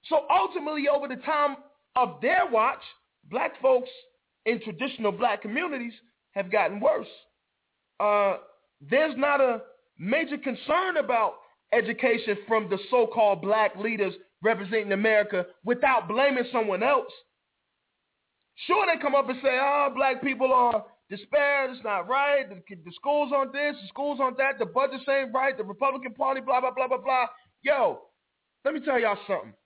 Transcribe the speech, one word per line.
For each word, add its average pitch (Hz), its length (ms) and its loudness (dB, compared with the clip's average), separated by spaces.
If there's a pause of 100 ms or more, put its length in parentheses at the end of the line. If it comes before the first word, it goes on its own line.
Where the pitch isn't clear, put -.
So 302 220 2
ultimately, 311 580 0
over 285 200 0
the 254 80 -6
time 294 400 0 (400)
of 185 260 0
their 349 280 2
watch, 233 320 0 (480)
black 247 300 -4
folks 254 300 4 (560)
in 233 160 0
traditional 220 500 -4
black 214 300 0
communities 247 500 -6 (400)
have 190 180 -4
gotten 202 300 0
worse. 285 280 0 (920)
Uh, 202 380 2 (440)
there's 254 360 2
not 285 240 2
a 240 220 2 (360)
major 277 400 -2
concern 330 580 -2
about 226 380 0 (380)
education 214 640 0 (120)
from 214 220 0
the 190 80 -2 (120)
so-called 226 520 4
black 208 340 2
leaders 202 380 -2 (280)
representing 202 500 0
America 208 520 2 (200)
without 240 440 2
blaming 254 420 2
someone 208 320 0
else. 269 300 0 (1500)
Sure, 381 200 2
they 330 140 0
come 285 140 -2
up 277 140 4
and 254 140 -4
say, 254 180 2
"Oh, 277 340 2
black 262 280 0
people 262 300 0
are 240 320 2 (260)
disparate, 277 600 0
it's 247 140 -14
not 196 240 -2
right, 277 400 2
the, 190 260 -16
the 170 180 -18
schools 285 420 0
on 269 180 0
this, 285 300 -2
the 190 60 -16
schools 277 320 -6
on 254 180 0
that, 269 200 0
the 220 80 -2
budgets 262 420 -2
ain't 269 260 -2
right, 262 220 0
the 214 80 -6
Republican 254 500 -4
Party, 269 260 -2
blah, 254 200 0
blah, 254 100 -2
blah, 254 180 -4
blah, 254 100 0
blah." 254 280 0 (360)
Yo, 254 380 2 (640)
let 285 100 0
me 285 60 -4
tell 262 180 0
y'all 208 280 0
something. 113 260 -4 (140)